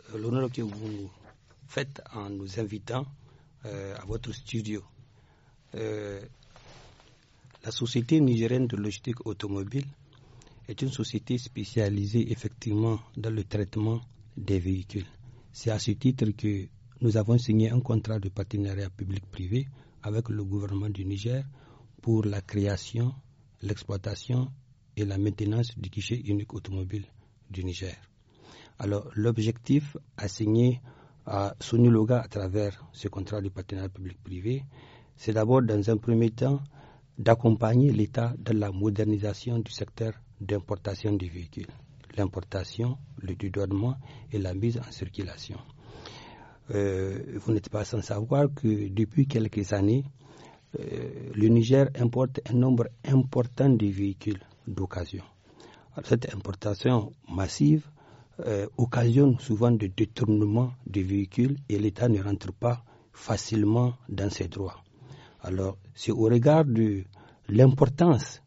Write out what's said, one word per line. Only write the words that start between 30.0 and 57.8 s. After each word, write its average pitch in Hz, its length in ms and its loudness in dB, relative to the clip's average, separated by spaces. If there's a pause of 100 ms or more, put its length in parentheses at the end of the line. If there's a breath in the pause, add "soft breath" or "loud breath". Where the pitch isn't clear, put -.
assigné 113 640 2 (460 soft breath)
à 101 340 -2
Sony 120 280 6
Loga 113 320 6
à - 80 -8
travers 98 640 -4
ce - 160 -10
contrat 98 320 -6
de 98 80 -4
partenariat 95 400 -8
public-privé, 95 760 -8 (520 soft breath)
c'est - 160 -4
d'abord, 113 300 4
dans 107 280 2
un 113 60 4
premier 113 340 2
temps, 135 300 0 (580 soft breath)
d'accompagner 117 760 6
l'État 117 460 0
dans 113 180 0
la 104 140 0
modernisation 104 880 0
du 113 140 -6
secteur - 400 -6 (280)
d'importation 101 720 -4
des 92 160 -2
véhicules, 87 380 -12 (500)
l'importation, 98 800 -4 (240)
le 92 140 -8
dédouanement 98 600 -2 (360 loud breath)
et 107 60 -4
la 92 160 -4
mise 117 240 -2
en - 140 -12
circulation. - 680 -10 (1120 loud breath)
Euh, 101 680 -2
vous 113 120 -2
n'êtes 104 180 -2
pas 104 140 -2
sans 107 180 -4
savoir 120 520 0
que 104 340 0
depuis 110 380 2
quelques 107 460 -2
années, 107 320 4 (760 soft breath)
euh, - 560 -8
le 107 140 6
Niger 120 400 8 (100)
importe 123 420 0 (100)
un 120 40 -2
nombre 123 340 4 (160)
important 131 640 2
de 107 160 4
véhicules 101 540 -2 (260)
d'occasion. 95 580 -6 (720 soft breath)
Alors, - 140 -10
cette 120 260 2
importation 107 800 0 (160)
massive, 147 600 2 (580 soft breath)